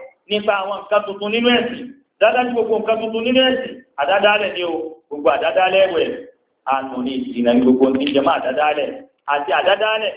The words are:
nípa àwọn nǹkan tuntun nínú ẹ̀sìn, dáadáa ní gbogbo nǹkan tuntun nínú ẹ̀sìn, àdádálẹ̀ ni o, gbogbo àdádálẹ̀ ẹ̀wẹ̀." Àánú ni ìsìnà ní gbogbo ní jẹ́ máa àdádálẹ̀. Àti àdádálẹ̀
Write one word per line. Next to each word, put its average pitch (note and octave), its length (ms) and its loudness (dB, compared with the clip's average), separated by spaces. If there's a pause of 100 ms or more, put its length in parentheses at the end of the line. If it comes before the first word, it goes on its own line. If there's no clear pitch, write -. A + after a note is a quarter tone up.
(240)
nípa G#3 300 -2
àwọn G3 240 -4
nǹkan G#3 260 0
tuntun G3+ 280 -8
nínú A#3 180 2
ẹ̀sìn, B3 360 0 (300)
dáadáa B3 280 2
ní A#3+ 80 -2
gbogbo A3+ 240 0
nǹkan A3 220 0
tuntun A3 260 -6
nínú B3+ 160 2
ẹ̀sìn, C4 340 0 (200)
àdádálẹ̀ G3+ 600 0
ni F3 100 -6
o, E3+ 100 -4 (300)
gbogbo D3 260 -2
àdádálẹ̀ F#3 540 2
ẹ̀wẹ̀." E3+ 260 0 (560)
Àánú C3 320 -2
ni B2+ 180 -4
ìsìnà A#2+ 360 -2
ní B2 100 6
gbogbo B2+ 260 6
ní C3 180 0
jẹ́ C#3+ 180 2
máa D#3+ 120 2
àdádálẹ̀. D3 540 -2 (340)
Àti D3 280 -2
àdádálẹ̀ G3+ 640 0